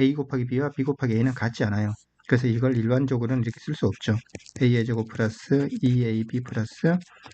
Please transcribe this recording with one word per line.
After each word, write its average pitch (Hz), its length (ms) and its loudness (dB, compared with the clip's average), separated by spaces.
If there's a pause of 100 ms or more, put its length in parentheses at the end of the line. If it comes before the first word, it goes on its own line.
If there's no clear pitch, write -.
A 135 140 4
곱하기 131 320 -4
B와 131 240 -2
B 139 120 -4
곱하기 135 320 0
A는 123 200 2
같지 113 300 -2
않아요. 104 280 0 (340)
그래서 123 200 2
이걸 120 300 2
일반적으로는 123 680 0
이렇게 113 180 -4
쓸 151 140 -8
수 - 120 -2
없죠. - 300 0 (440)
에이의 120 260 4
제곱 113 220 -2
플러스 139 600 0 (140)
이 123 220 4
에이 110 220 0
비 123 160 -4
플러스 127 560 -2 (360)